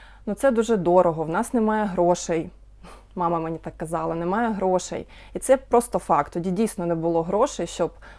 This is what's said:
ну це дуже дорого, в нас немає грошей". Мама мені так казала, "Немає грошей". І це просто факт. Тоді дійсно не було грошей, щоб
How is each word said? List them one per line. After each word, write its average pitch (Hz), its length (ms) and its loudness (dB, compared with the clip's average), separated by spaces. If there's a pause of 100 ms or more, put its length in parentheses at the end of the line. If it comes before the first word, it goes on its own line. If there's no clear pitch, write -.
(260)
ну 208 80 -2
це 277 160 2
дуже 226 260 2
дорого, 170 480 4
в 151 40 -8
нас 190 260 -2
немає 214 300 0
грошей". 180 680 0 (640)
Мама 170 240 -2
мені 160 200 -6
так - 180 -12
казала, 165 380 -6
"Немає 185 360 -2
грошей". 185 560 -2 (280)
І 180 40 -4
це 262 180 4
просто 240 420 0
факт. 156 340 2
Тоді 180 180 -2
дійсно 190 360 -2
не 170 80 0
було 165 280 0
грошей, 190 440 0
щоб 175 260 -4 (260)